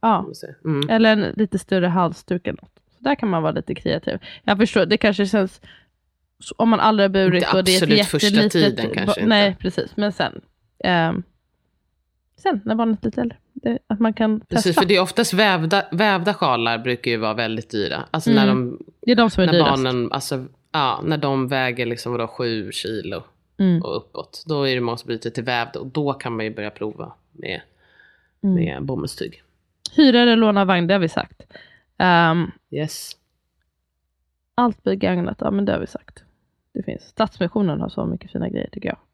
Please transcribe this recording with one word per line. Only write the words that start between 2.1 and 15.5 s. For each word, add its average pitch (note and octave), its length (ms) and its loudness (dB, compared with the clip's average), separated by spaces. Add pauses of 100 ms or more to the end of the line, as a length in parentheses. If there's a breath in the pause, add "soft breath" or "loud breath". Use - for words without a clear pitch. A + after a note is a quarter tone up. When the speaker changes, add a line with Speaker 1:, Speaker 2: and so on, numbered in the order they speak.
Speaker 1:
eller - 160 -6
något. - 160 -20 (200)
Så A#3+ 60 -20
där C#4 100 2
kan A3+ 140 -4
man E3+ 140 0
vara D#3+ 100 0
lite - 220 -6
kreativ. - 440 -4 (260 loud breath)
Jag G3 140 0
förstår, G#3+ 280 2
det G3+ 100 2
kanske G3+ 300 2
känns, F#3+ 340 0 (960 soft breath)
om A3+ 120 2
man A3 120 4
aldrig A3 240 4
har G3 80 2
burit F3+ 320 4
Speaker 2:
Inte - 140 0
Speaker 1:
och F#3+ 60 0
det F#3 80 4
är F3+ 40 4
ett F#3 60 4
Speaker 2:
absolut G#3 240 4
första D#3+ 200 0
Speaker 1:
jättelitet G#3 500 4
Speaker 2:
tiden - 180 -4
kanske - 260 -2
Speaker 1:
ba-, G#3+ 80 0
nej, G#3 200 4
Speaker 2:
inte. F#3+ 140 -6
Speaker 1:
precis. - 340 -4
Men G#3 160 -2
sen, - 280 -4 (440)
ehm, E3+ 380 0 (1200)
sen D#4 220 0
när A3 100 -2
barnet A3+ 280 0
är - 40 -4
lite A3 140 -4
äldre. A#3+ 160 -6 (160)
Det, - 340 -4
att G#3 140 -4
man A3+ 140 2
kan A3 260 0
Speaker 2:
Precis, - 240 -2
Speaker 1:
testa. F3+ 160 2
Speaker 2:
för F#3 80 2
det G3 80 4
är F3+ 60 4
oftast G#3 320 0
vävda, F#3+ 580 2